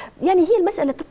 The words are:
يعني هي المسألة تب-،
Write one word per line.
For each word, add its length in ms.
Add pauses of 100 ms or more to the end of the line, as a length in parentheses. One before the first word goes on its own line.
(220)
يعني 200
هي 180
المسألة 320
تب-، 200